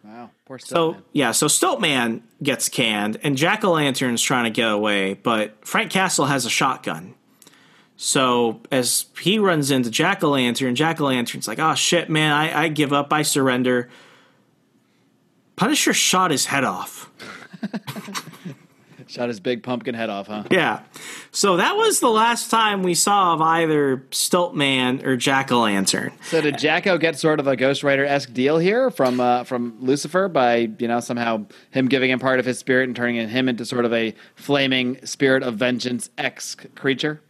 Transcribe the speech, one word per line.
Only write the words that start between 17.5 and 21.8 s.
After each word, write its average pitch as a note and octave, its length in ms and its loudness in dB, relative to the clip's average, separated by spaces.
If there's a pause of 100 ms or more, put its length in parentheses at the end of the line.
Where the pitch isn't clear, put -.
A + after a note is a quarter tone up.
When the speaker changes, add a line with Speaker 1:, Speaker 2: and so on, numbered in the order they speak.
Speaker 2:
<laughs> G3+ 80 -8 (1400)
Speaker 1:
Shot B2 220 -6
his A#2 100 -6
big A#2+ 240 -4
pumpkin B2 320 -6
head A2+ 160 -4
off, G2+ 180 -6
huh? G#2 220 -8
Speaker 2:
Yeah. D3 300 2 (500)
So F#3+ 280 2
that D4+ 180 2
was A4 240 2